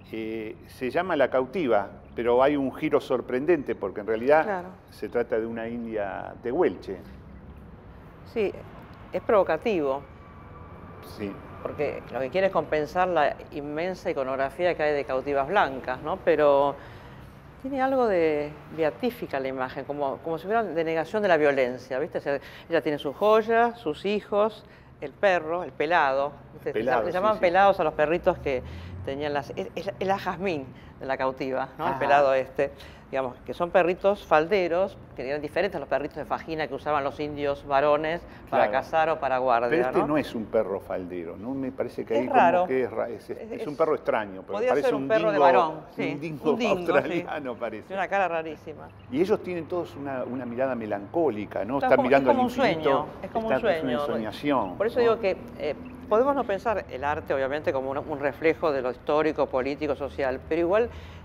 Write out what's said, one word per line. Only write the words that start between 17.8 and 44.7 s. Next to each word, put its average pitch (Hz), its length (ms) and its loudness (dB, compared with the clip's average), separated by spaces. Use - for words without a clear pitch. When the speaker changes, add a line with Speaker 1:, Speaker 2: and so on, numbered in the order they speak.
Speaker 2:
algo 262 260 2
de 156 440 2
beatífica 160 640 -2
la 131 80 -2
imagen, 131 340 -6
como, 143 360 -2
como 160 180 -4
si 165 80 -10
fuera 220 180 0
de 165 220 -2
negación 160 360 -2
de 208 60 2
la 175 80 6
violencia, 131 640 2
¿viste? 147 200 -4
O - 20 -14
sea, 139 180 -2
ella 165 120 2
tiene 151 160 -2
sus 143 200 -4
joyas, 226 640 4
sus - 260 -4
hijos, 208 580 0
el 139 140 -10
perro, 175 500 0
el 135 80 -10
pelado, 147 600 2
¿viste? - 200 -8
Speaker 1:
Pelado, 123 320 2
Speaker 2:
Le 175 60 -2
llamaban 202 260 2
Speaker 1:
sí, - 20 -6
sí. 190 80 4
Speaker 2:
pelados 190 320 6
a 175 40 2
los 151 120 0
perritos 165 420 2
que 131 240 -2
tenían 143 300 -4
las, 143 220 -4
es, - 200 -6
es, 175 240 -8
es 196 80 -2
la 196 120 0
Jazmín 170 480 -4
de 135 80 -10
La 131 100 -2
Cautiva, 131 520 -2
¿no? 156 60 -2
El 131 80 0
Speaker 1:
Ajá. 131 60 -6
Speaker 2:
pelado 139 360 6
este, 135 340 0
digamos, 131 340 -4
que - 120 -10
son 170 160 -4
perritos 190 520 2
falderos, 175 720 2
que 127 120 -8
eran 147 140 -4
diferentes 180 340 -2
a 156 40 -4
los 139 100 -8
perritos 143 280 -2
de 139 80 -8
fajina 151 420 -4
que 131 80 -8
usaban 147 280 -2
los 139 160 -4
indios 143 460 -4
varones 147 560 4
para 127 160 6
Speaker 1:
Claro. 107 40 0
Speaker 2:
cazar 156 380 2
o 160 100 -2
para 131 200 0
guardia, 120 300 4
Speaker 1:
Pero 120 180 4
este 131 120 2
Speaker 2:
¿no? 196 80 2
Speaker 1:
no 151 100 2
es - 180 -2
un 110 100 -4
perro 101 340 0
faldero, 90 560 -8
¿no? 117 200 -8
Me 135 160 -6
parece - 340 -6
que 226 80 -4
Speaker 2:
Es 269 80 2
Speaker 1:
ahí 262 80 -2
Speaker 2:
raro. 185 300 6
Speaker 1:
como 180 80 2
que 131 160 2
es 104 80 -2
ra-, 113 180 -4
es, - 220 -12
es, - 80 -8
Speaker 2:
Es, 214 120 -12
Speaker 1:
es 143 60 -6
un 151 60 -6
Speaker 2:
es, 127 60 -12
Speaker 1:
perro 156 160 4
extraño, 104 480 -2
pero 98 100 -10
Speaker 2:
podía 104 160 0
Speaker 1:
parece 143 180 4